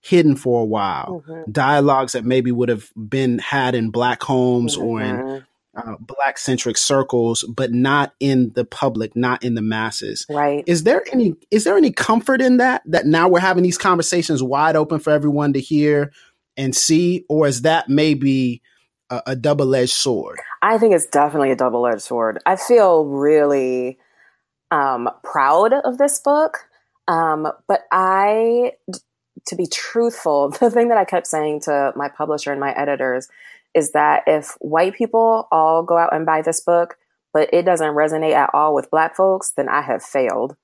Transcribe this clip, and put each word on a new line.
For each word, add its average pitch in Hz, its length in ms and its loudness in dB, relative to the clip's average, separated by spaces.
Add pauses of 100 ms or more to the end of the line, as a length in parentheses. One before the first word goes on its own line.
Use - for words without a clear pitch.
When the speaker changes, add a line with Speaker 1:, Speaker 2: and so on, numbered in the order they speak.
Speaker 1:
hidden 156 340 4
for 120 240 0
a 110 60 -2
while. 107 600 -6
Speaker 2:
Mm-hmm. 160 240 -14
Speaker 1:
Dialogues 139 640 2
that 117 140 -6
maybe 127 260 0
would 120 160 -2
have 107 280 -6
been 120 420 -2
had 127 360 -2
in 113 160 -2
Black 120 320 -2
homes 123 540 0
or 110 240 -6
in, 107 160 -6
Speaker 2:
Mm-hmm. 131 760 -14
Speaker 1:
uh, 104 100 -14
Black 139 360 -6
centric 123 400 -4
circles, 123 680 0
but 120 280 -6
not 139 480 0
in 131 340 0
the 123 120 -2
public, 113 500 -4
not 123 260 -2
in 123 120 -4
the 110 80 -4
masses. 110 680 -6
Speaker 2:
Right. 147 380 -2
Speaker 1:
Is 170 160 0
there 240 200 2 (100)
any, 226 220 0 (160)
is 208 140 0
there 392 140 2
any 269 140 4
comfort 240 500 0
in 254 160 4
that, 254 280 2
that 156 200 0
now 165 220 4
we're 175 120 4
having 185 220 2
these 180 160 0
conversations 170 640 0
wide 147 340 0
open 156 240 0
for 156 120 -2
everyone 147 420 0
to 135 60 0
hear 147 520 0 (460)
and 135 180 -4
see, 175 540 0
or 151 160 2
is 123 160 -2
that 160 260 2
maybe 135 720 0 (480)
a, 123 200 -8
a 131 80 -4
double-edged 131 560 0
sword? - 480 -4 (220)
Speaker 2:
I 214 160 2
think 214 160 4
it's 160 120 2
definitely 143 460 0
a 120 40 0
double-edged 120 460 0
sword. 113 420 -4
I 185 120 2
feel 190 500 4
really, 139 920 0 (720)
um, 135 380 -2 (140)
proud 160 500 2
of 262 260 -2
this 285 200 0
book. 302 400 0 (500)
Um, 160 400 -2 (200)
but 196 120 2 (100)
I, 214 840 2 (180)
d-, 185 80 -12 (480)
to 180 100 -10
be 180 100 -2
truthful, 165 840 -2
<laughs> - 100 -10
the 240 100 4
thing 240 180 2
that 226 100 4
I 190 60 2
kept 180 220 -2
saying 151 360 -4
to 143 340 -2
my 143 120 -6
publisher 147 440 -6
and 139 80 -6
my 139 140 -4
editors 131 540 -4 (460)
is 147 180 0
that 151 340 2
if 151 240 0 (100)
white 170 340 0
people 226 560 0
all 160 320 4
go 170 140 0
out 165 180 2
and 160 120 -2
buy 156 160 0
this 160 180 -2
book, 170 360 0 (360)
but 151 220 2
it 175 100 4
doesn't 160 300 0
resonate 156 400 0
at 143 180 2
all 151 220 0
with 139 160 -4
Black 156 260 0
folks, 190 400 0
then 139 120 -2
I 147 120 -2
have 131 220 -6
failed. 127 600 -4